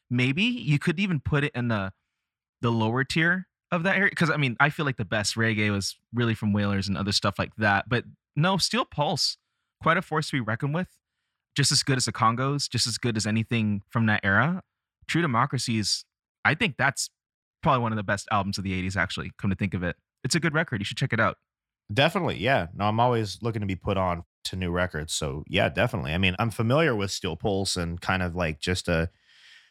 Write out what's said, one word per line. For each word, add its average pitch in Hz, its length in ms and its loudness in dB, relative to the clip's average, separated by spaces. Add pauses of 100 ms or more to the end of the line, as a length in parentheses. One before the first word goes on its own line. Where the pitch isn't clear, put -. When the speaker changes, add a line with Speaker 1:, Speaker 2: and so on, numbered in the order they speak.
(100)
Speaker 1:
maybe 127 320 2
you 233 360 2
could 160 200 -2
even 185 220 0
put 147 240 0
it 147 100 -2
in 123 140 -2
the, 98 240 -2 (680)
the 117 100 2
lower 117 340 2
tier 175 420 0 (240)
of 175 140 -2
that 190 120 2
area. 190 180 -2
'Cause, 160 160 2
I 156 60 0
mean, 135 240 0
I 147 100 4
feel 156 160 -4
like 131 100 -2
the 120 80 -4
best 104 320 -2
reggae 110 340 2
was 98 260 -2 (160)
really 117 220 2
from 107 180 0
Wailers 101 360 0
and 95 80 -2
other 98 160 -2
stuff - 260 0
like - 180 -4
that. 104 320 2
But 117 160 0 (320)
no, 185 200 2
Steel - 280 0
Pulse, - 520 -2 (460)
quite 160 140 4
a 185 60 0
force 156 280 -2
to - 60 -2
be 131 40 0
reckoned 117 340 -2
with. 185 140 -2 (680)
Just 139 140 4
as 151 140 2
good 135 120 2
as 123 100 0
the 110 60 -4
Congos, 131 560 0
just - 180 -2
as 113 120 -4
good 117 180 -2
as 110 100 -2
anything 107 600 0
from 113 180 2
that 107 180 2
era. 120 380 4 (440)
True 160 160 0
Democracy 123 560 0
is, - 260 -2 (400)
I 202 100 4
think 170 220 -2
that's - 340 -2 (520)
probably 135 180 4
one 113 120 0
of 110 40 -2
the 104 60 -2
best 101 300 -2
albums 98 260 0
of 92 60 -6
the 95 80 -2
eighties, 92 240 -2
actually, 85 420 -4
come 98 120 -2
to 92 60 -2
think 101 160 -2
of 90 120 -4
it. 87 120 -2 (280)
It's - 100 -2
a 165 60 0
good 156 120 0
record. 143 280 -2
You 101 40 -4
should - 120 -8
check - 160 -2
it 113 80 2
out. 110 180 2 (540)
Speaker 2:
Definitely, 143 460 2
yeah. 107 360 2
No, 98 120 -2
I'm 107 120 0
always 117 420 0
looking 113 200 -4
to 104 60 -4
be 95 100 -2
put 101 200 -2
on 87 280 -2 (200)
to - 120 -8
new 90 140 -2
records. 87 440 -2
So, 73 340 -4
yeah, 98 200 4
definitely. 78 460 0
I 87 40 0
mean, 92 200 2
I'm 117 120 0
familiar 127 460 2
with 98 140 -2
Steel 82 260 -6
Pulse 98 400 -2
and 85 240 -4
kind 95 220 0
of, 87 140 -2
like, 82 240 -2
just - 280 -4
a 85 220 2 (600)